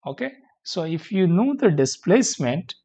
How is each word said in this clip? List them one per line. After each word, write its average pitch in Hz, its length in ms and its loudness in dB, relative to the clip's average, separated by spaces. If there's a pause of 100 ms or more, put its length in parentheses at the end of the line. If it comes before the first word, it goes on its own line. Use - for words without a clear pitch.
Okay, 247 260 -10 (300)
so - 220 -8
if 160 280 -8
you 190 140 2
know 214 320 2
the 220 120 4
displacement 151 1040 0 (100)